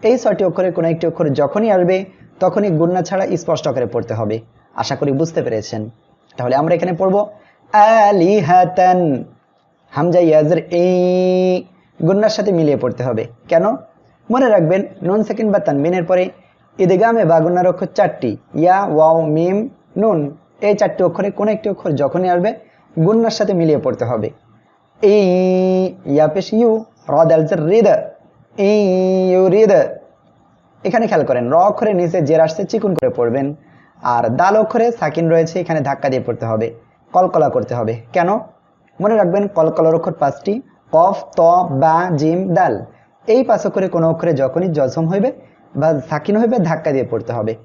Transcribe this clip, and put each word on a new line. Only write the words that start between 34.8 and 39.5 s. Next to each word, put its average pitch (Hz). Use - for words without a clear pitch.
সাকিন 165
রয়েছে, 165
এখানে 160
ধাক্কা 139
দিয়ে 131
পড়তে 117
হবে, 110
কলকলা 180
করতে 127
হবে। 113
কেন? 175
মনে 214
রাখবেন, 202
কলকলার 160